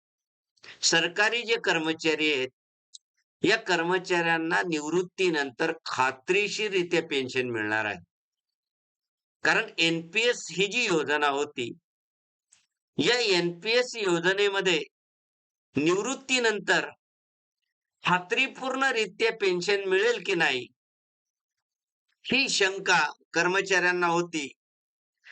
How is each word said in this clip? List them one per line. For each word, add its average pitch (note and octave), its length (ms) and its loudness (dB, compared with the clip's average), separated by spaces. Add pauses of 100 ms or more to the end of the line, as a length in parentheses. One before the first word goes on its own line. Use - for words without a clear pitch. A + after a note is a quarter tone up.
(800)
सरकारी G#3 640 0
जे A3+ 200 0
कर्मचारी D#3+ 720 0
आहेत, C3 160 -2 (920)
या G3+ 140 4
कर्मचाऱ्यांना F3 1080 0
निवृत्तीनंतर D#3+ 1040 -2 (120)
खात्रीशीररित्या F3+ 1200 0
पेन्शन B2+ 400 -2
मिळणार A2 360 -2
आहे. G2 140 -6 (1400)
कारण G3+ 340 0
एनपीएस E3+ 720 0
ही F3+ 160 0
जी A#3+ 180 -2
योजना D3 420 0
होती, C#3 440 -2 (1300)
या G3+ 200 2 (120)
एनपीएस F#3 680 0
योजनेमध्ये F#3+ 840 2 (960)
निवृत्तीनंतर G3+ 1120 0 (1120)
खात्रीपूर्णरित्या A#3 1300 0 (100)
पेन्शन G3 480 0
मिळेल G#3 360 2
की F#3+ 100 -2
नाही, C#3+ 300 0 (1600)
ही B3 240 0
शंका F#3+ 500 0 (340)
कर्मचाऱ्यांना F3+ 720 2
होती. E3 400 -2 (840)